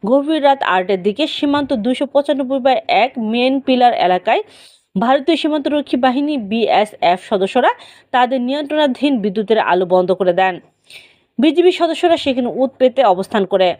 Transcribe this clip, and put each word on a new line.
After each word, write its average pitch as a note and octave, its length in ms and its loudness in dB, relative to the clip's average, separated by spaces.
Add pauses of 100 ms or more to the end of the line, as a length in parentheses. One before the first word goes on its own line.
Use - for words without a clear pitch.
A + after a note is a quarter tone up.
গভীর C#4+ 380 0
রাত C#4 240 2
আটটার F#3 360 0
দিকে G#3 240 -2
সীমান্ত C#4+ 480 -2
দুইশো B3 320 -2
পঁচানব্বই C#4 540 -2
বা C4 120 2 (220)
এক A3 160 2 (180)
মেইন B3 320 0
পিলার B3 360 2
এলাকায় F3+ 460 0 (540)
ভারতীয় C4 400 0
সীমান্তরক্ষী D4 600 -2
বাহিনী C4 380 0 (140)
বিএসএফ G3 760 0
সদস্যরা A3 460 0 (400)
তাদের B3+ 300 0
নিয়ন্ত্রণাধীন C#4+ 800 -2
বিদ্যুতের G#3 380 0 (120)
আলো F3+ 160 2
বন্ধ F3+ 260 2
করে F3+ 200 0
দেন। F#3 220 0 (840)
বিজিবি E4 340 4
সদস্যরা E4 440 0
সেখানে B3 400 -2
উত B3+ 200 0
পেতে B3+ 280 2
অবস্থান G3 400 0
করে। F#3 240 2 (120)